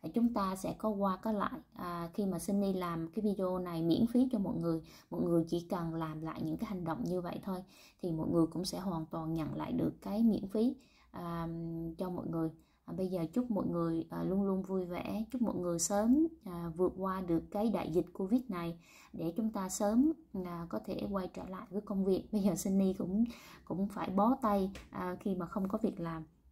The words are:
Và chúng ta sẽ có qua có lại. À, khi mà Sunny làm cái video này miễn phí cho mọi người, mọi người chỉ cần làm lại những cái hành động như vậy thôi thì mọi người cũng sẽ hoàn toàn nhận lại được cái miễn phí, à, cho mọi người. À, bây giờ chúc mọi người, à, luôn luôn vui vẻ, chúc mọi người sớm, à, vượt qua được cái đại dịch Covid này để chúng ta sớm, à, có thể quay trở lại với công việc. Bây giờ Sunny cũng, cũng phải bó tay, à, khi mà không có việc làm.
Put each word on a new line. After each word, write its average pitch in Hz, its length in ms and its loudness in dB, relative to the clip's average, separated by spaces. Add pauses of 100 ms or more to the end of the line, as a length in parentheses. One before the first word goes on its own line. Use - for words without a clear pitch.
Và 160 120 -10
chúng 233 200 2
ta 190 220 0
sẽ 175 220 -4
có 220 100 -2
qua 196 280 0
có 220 160 -2
lại. 185 280 -2 (120)
À, 175 420 -6
khi 208 120 0
mà 180 120 0
Sunny 202 340 2
làm 170 360 -2
cái 214 140 -4
video 190 360 0
này 170 240 -2
miễn 170 240 4
phí 254 260 4
cho 220 60 0
mọi 170 180 0
người, 165 260 0 (280)
mọi 170 120 -2
người 170 260 6
chỉ 170 120 0
cần 170 340 -4
làm 156 260 -2
lại 160 240 -6
những 160 120 -2
cái 226 120 -4
hành 180 160 -4
động 165 200 -2
như 180 160 0
vậy - 220 -6
thôi 185 220 -6 (380)
thì 175 100 -2
mọi 160 160 -2
người 165 180 6
cũng 165 180 -4
sẽ 180 140 -6
hoàn 170 280 -2
toàn 160 280 -4
nhận 151 200 -2
lại 156 180 -4
được 165 200 2 (100)
cái 202 200 0
miễn 208 260 6
phí, 233 280 2 (340)
à, 170 380 -4 (500)
cho 180 120 -2
mọi - 160 -6
người. 165 240 0 (340)
À, - 120 -10
bây 185 120 0
giờ 175 240 0
chúc 247 180 0
mọi 190 160 0
người, 170 440 0
à, 170 120 -4
luôn 185 200 2
luôn 190 200 2
vui 185 220 -2
vẻ, 196 460 -4
chúc 247 120 0
mọi 202 120 2
người 175 240 0
sớm, 226 480 4 (180)
à, 170 320 -6
vượt 180 220 4
qua 190 220 -2
được 170 300 2
cái 214 200 2
đại 190 220 0
dịch 170 200 4
Covid 196 360 2
này 170 300 -4 (340)
để 170 240 -2
chúng 220 140 0
ta 190 180 -4
sớm, 226 440 4 (320)
à, 170 240 -6
có 214 100 -4
thể 202 320 -4
quay 190 180 -2
trở 185 200 -10
lại 190 220 -10
với 196 100 -4
công 196 240 0
việc. 190 280 4
Bây 208 100 2
giờ 190 120 4
Sunny 190 380 4
cũng, 190 320 2 (400)
cũng 190 240 -2
phải 185 220 -4
bó 208 320 4
tay, 196 280 2 (200)
à, 185 300 -6
khi 196 140 -2
mà 175 120 -4
không 190 220 -2
có 220 140 -2
việc 196 180 0
làm. 165 240 -6 (280)